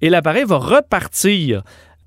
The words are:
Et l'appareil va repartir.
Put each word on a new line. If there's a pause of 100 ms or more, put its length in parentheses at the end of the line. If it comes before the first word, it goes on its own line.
Et
l'appareil
va
repartir. (440)